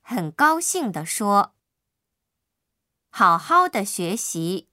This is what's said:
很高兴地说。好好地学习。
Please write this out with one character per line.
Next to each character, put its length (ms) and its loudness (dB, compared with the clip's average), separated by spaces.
很 300 -6
高 280 2
兴 320 -4
地 140 -8
说。 500 0
好 280 4
好 300 2
地 160 -2
学 320 -4
习。 580 -6